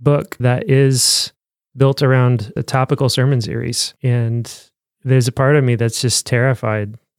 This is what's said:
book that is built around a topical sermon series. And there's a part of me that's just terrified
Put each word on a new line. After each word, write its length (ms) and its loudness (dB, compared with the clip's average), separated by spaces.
book 400 -2
that 280 0
is 640 2
built 260 2
around 540 2
a 60 -2
topical 460 0
sermon 320 0
series. 600 -6
And 500 -2
there's 240 2
a 40 -2
part 240 2
of 80 4
me 120 2
that's 260 -2
just 240 -2
terrified 720 -2